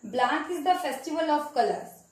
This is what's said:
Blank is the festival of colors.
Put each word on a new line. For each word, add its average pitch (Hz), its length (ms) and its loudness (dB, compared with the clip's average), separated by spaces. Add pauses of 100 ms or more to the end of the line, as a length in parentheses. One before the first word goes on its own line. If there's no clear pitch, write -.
Blank 262 480 0
is 311 140 -4
the 359 100 6
festival 311 560 -2
of 294 220 0
colors. - 340 0 (240)